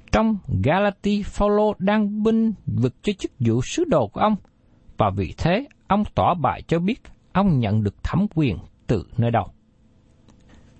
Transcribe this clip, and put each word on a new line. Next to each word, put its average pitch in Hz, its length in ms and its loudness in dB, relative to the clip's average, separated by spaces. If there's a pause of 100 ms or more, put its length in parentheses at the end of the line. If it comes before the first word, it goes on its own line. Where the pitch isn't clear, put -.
(120)
Trong 220 260 2 (240)
Galati, 202 600 0
Phaolô 208 560 0
đang 208 440 0
binh 226 300 2 (140)
vực 120 360 -2
cho 208 100 -2
chức - 280 -8
vụ 117 220 2
sứ - 220 -4
đồ 156 240 0
của - 120 -8
ông, 214 160 2 (600)
và 107 200 2
vì 98 220 -4
thế 202 280 0 (200)
ông 208 180 0 (100)
tỏ 170 200 2
bài 135 340 -4
cho 165 100 0
biết 185 240 -4 (300)
ông 185 260 2
nhận 110 240 2
được - 220 -4
thẩm 196 300 -2
quyền 123 240 0 (280)
từ 101 200 -2 (100)
nơi 117 140 2
đâu. 113 180 0 (1300)